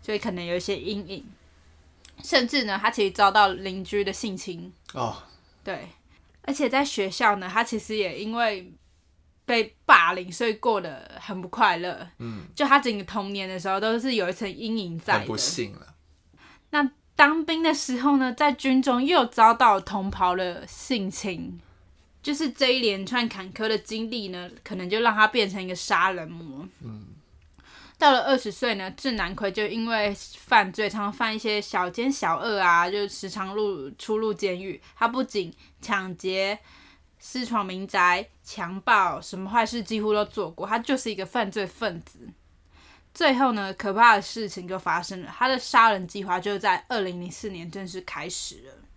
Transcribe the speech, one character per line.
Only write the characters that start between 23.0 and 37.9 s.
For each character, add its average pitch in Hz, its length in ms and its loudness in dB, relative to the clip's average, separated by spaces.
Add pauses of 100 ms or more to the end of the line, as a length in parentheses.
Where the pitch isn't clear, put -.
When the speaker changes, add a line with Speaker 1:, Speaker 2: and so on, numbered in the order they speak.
Speaker 1:
串 233 240 0
坎 190 240 -12
坷 220 160 -2
的 220 80 2
经 220 340 -6
历 226 180 -6
呢， 180 200 -10 (140)
可 196 120 -10
能 180 140 -6
就 214 100 0
让 233 160 4
他 214 120 8
变 214 220 2
成 190 120 -6
一 185 60 -6
个 185 80 -6
杀 185 360 2
人 165 180 -8
魔。 165 380 -14 (140)
Speaker 2:
嗯。 107 260 -14 (920)
Speaker 1:
到 285 140 8
了 254 120 4
二 269 140 4
十 208 140 -4
岁 233 240 0
呢， 190 220 -8
郑 254 180 -2
南 180 180 -2
奎 208 160 -2
就 208 160 -2
因 226 220 -4
为 208 260 0 (240)
犯 208 360 4
罪， 208 160 -2
常 208 140 -4
常 202 100 -4
犯 226 200 -2
一 214 60 -6
些 214 220 -2
小 180 280 -2
奸 233 220 -2
小 170 280 0
恶 208 200 -2
啊， 175 300 4
就 202 180 -2
时 196 220 -10
常 190 260 -8
入， 190 360 -4
出 - 260 -4
入 220 160 0
监 185 280 -4
狱。 190 200 -10 (160)
他 233 100 2
不 254 160 0
仅 180 320 -4 (260)
抢 190 360 -4
劫、 190 420 -2 (580)
私 - 280 -8
闯 226 200 0
民 185 220 -8
宅、 180 400 4 (160)